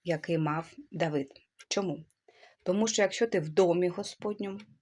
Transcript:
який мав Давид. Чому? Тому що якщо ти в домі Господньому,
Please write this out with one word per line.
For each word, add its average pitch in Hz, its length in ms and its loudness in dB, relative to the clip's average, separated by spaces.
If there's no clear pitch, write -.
який 165 340 0
мав 156 340 -2
Давид. 151 420 -2
Чому? 175 360 -4
Тому 208 260 2
що 214 140 0
якщо 196 240 2
ти 208 140 0
в 156 80 -4
домі 175 400 4
Господньому, 202 720 -6